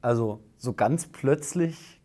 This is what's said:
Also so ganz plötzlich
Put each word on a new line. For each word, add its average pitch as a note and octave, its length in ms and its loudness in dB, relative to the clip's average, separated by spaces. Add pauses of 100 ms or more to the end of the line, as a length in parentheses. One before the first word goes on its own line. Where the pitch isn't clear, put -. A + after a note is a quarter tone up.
Also A#2 380 0 (180)
so B2 140 -6
ganz A#2 360 0
plötzlich D#3 960 -2